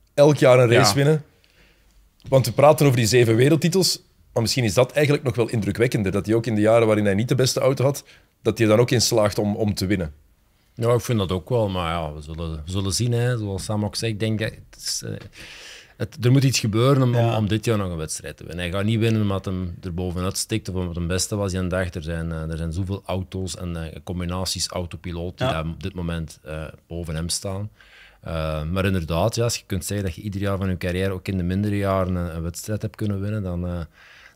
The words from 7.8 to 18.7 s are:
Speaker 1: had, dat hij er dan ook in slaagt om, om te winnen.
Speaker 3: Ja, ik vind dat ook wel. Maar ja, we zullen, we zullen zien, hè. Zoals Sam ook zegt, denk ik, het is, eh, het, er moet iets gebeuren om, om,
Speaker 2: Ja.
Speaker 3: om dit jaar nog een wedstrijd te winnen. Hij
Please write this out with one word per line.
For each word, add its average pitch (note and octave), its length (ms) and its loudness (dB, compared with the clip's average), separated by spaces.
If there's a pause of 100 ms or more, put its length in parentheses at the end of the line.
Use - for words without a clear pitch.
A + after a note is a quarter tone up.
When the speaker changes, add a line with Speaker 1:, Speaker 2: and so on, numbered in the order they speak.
Speaker 1:
had, C#3 200 0 (380)
dat G#2+ 160 0
hij A2+ 80 4
er G#2+ 60 6
dan G#2+ 100 6
ook A#2+ 80 2
in B2 100 2
slaagt G#2 380 2
om, G#2 180 0
om G#2 180 0
te G2 120 -4
winnen. F2+ 260 -2 (600)
Speaker 3:
Ja, A#2 200 0
ik A#2 60 2
vind A#2+ 180 0
dat F#2 140 0
ook F#2 160 -4
wel. A2+ 200 2
Maar F2+ 240 -2
ja, D#2+ 220 -4
we D#2 80 -12
zullen, D#2+ 300 -8
we D#2 180 -8
zullen F#2+ 220 -2
zien, A#2 200 -2
hè. A#2+ 260 0
Zoals G2 260 -6
Sam G#2 200 -4
ook G2+ 120 -6
zegt, A2+ 220 -4
denk A2 220 -2
ik, - 200 -6 (100)
het - 120 -20
is, - 220 -6
eh, A2 80 -8 (840)
het, - 280 -10
er B2 80 6
moet C3+ 120 6
iets C3 140 2
gebeuren B2 440 2
om, B2 120 2
om, A#2 100 4
Speaker 2:
Ja. A#2 120 2
Speaker 3:
om G#2+ 120 0
dit G#2+ 160 0
jaar A2+ 140 2
nog F#2+ 120 -2
een E2+ 60 -6
wedstrijd D#2 400 -8
te - 80 -18
winnen. F2 200 -8
Hij F2 100 -4